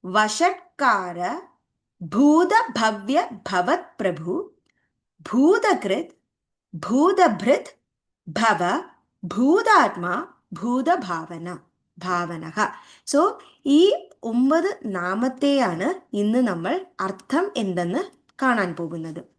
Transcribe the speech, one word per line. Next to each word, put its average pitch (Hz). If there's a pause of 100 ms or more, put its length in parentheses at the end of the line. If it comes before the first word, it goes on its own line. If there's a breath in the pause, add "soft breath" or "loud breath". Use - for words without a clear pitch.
വഷട്കാര, 214 (640)
ഭൂതഭവ്യ 262 (220)
ഭവത് 190 (140)
പ്രഭു, 185 (720)
ഭൂതകൃത്, 285 (720)
ഭൂതഭൃത് 262 (540)
ഭവ, 202 (420)
ഭൂതാത്മാ, 247 (280)
ഭൂതഭാവന, 180 (400)
ഭാവനഃ. 175 (480 loud breath)
So, 349 (340 loud breath)
ഈ 330 (300)
ഒമ്പത് 269
നാമത്തെയാണ് 226
ഇന്ന് 220
നമ്മൾ 202 (140)
അർത്ഥം 262
എന്തെന്ന് 190 (380)
കാണാൻ 214
പോകുന്നത്. 160 (160)